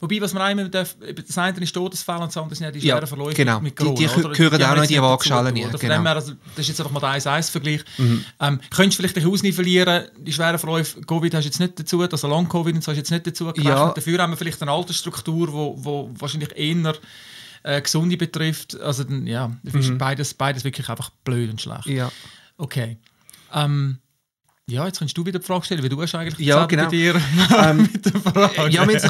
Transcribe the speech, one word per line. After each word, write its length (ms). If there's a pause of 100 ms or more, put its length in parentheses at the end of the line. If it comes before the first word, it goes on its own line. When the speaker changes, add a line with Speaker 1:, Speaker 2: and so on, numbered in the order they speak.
Speaker 1:
Wobei, 220
was 100
man 120
auch 60
immer 200
darf, 260 (100)
eben 200
das 100
eine 220
ist 160
Todesfälle 460
und 80
das 100
andere 180
sind 80
ja 60
die 100
schweren 260
Verläufe 380
Speaker 2:
Ja, 160
Speaker 1:
mit 160
Speaker 2:
genau. 180
Speaker 1:
Corona, 140
Speaker 2:
Die, 60
die 120
Speaker 1:
oder? 80
Speaker 2:
gehören 240
Speaker 1:
Die 60
Speaker 2:
auch 120
noch 60
in 60
die 60
Speaker 1:
müssen 80
Speaker 2:
Waagschale 420
Speaker 1:
dazu 100
Speaker 2:
nehmen, 120
Speaker 1:
tun, 80
oder? 40
Von 120
Speaker 2:
genau. 100
Speaker 1:
dem 60
her, 100
also, 160 (240)
das 40
ist 80
jetzt 120
einfach 120
mal 80
der 100
eins 160
eins 240
Vergleich. 340 (140)
Speaker 2:
Mhm. 260 (160)
Speaker 1:
Ähm, 200 (100)
könntest 280
du 40
vielleicht 160
ein 60
bisschen 60
ausnivellieren, 760 (120)
die 160
schweren 260
Verläufe, 440
covid 320
hast 100
du 40
jetzt 120
nicht 180
dazu, 220
also 280
Long-Covid 480
und 60
so 100
hast 40
du 40
jetzt 100
nicht 160
dazu 180
gerechnet. 220
Speaker 2:
Ja. 260
Speaker 1:
Dafür 300
haben 100
wir 60
vielleicht 240
eine 80
Altersstruktur, 840
wo, 240
wo 420
wahrscheinlich 380
eher, 380 (720)
äh, 180
Gesunde 340
betrifft. 640
Also 240
dann, 220
ja, 260 (120)
das 100
ist 160
Speaker 2:
Mhm. 80
Speaker 1:
beides, 340
beides 320
wirklich 240
einfach 220 (140)
blöd 260
und 100
schlecht. 260
Speaker 2:
Ja. 240 (500)
Speaker 1:
Okay. 360 (580)
Ähm, 440 (720)
ja, 160
jetzt 140
kannst 180
du 80
wieder 140
die 80
Frage 180
stellen, 180
weil 60
du 140
hast 140
eigentlich 280
Speaker 2:
Ja, 220
Speaker 1:
gesagt, 40
Speaker 2:
genau. 140
Speaker 1:
bei 60
dir 240
<laughs> 500
Speaker 2:
Ähm, 280
Speaker 1:
mit 120
der 160
Frage. 500
Speaker 2:
ja, 180
wir 60
haben 40 (120)